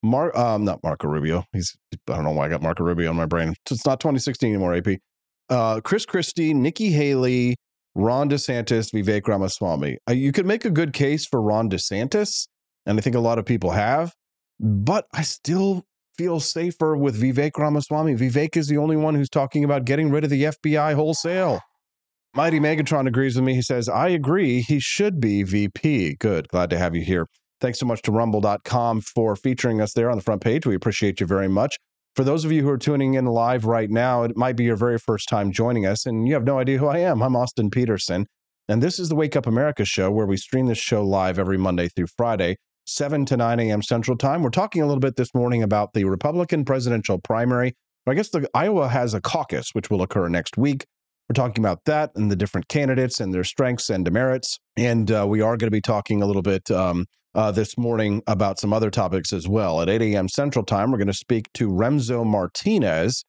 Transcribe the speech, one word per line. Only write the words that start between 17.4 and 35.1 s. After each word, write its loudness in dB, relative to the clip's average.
Ramaswamy. 0
Vivek 0
is 0
the 2
only 2
one 2
who's 0
talking 0
about 2
getting 2
rid 2
of 0
the 2
F -2
B 2
I 0
wholesale. 0
Mighty 2
Megatron 2
agrees 0
with 2
me. 2
He 2
says, -2
"I 0
agree, 0
he 0
should -2
be 2
V 0
P." -2
Good. 0
Glad 0
to 0
have 0
you 0
here. 0
Thanks -2
so -2
much -4
to -2
rumble 2
dot 0
com 0
for 0
featuring 0
us -2
there 2
on 0
the -6
front 0
page. 0
We 2
appreciate -2
you 0
very 0
much. 0
For 0
those 0
of 0
you 2
who 2
are 0
tuning 0
in 0
live 0
right 0
now, 2
it -2
might 0
be 0
your 2
very 0
first -2